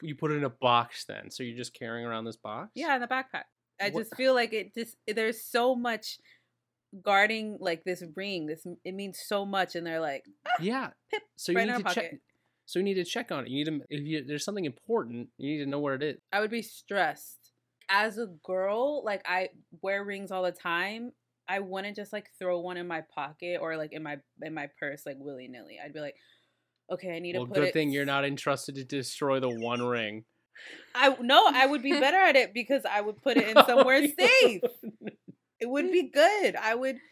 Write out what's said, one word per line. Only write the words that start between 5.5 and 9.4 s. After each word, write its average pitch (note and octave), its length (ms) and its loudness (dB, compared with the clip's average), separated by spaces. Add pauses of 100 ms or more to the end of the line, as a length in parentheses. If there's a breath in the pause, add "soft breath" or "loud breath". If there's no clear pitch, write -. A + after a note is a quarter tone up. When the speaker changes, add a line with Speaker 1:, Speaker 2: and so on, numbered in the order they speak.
Speaker 2:
much A#3+ 420 -6 (840 soft breath)
guarding, G#3 580 2
like, E3+ 260 -4
this F3+ 180 -4 (120)
ring. F#3 320 -6
This, D#3 180 -8 (180)
it F#3 100 -8
means G3 320 -8
so G3+ 200 -2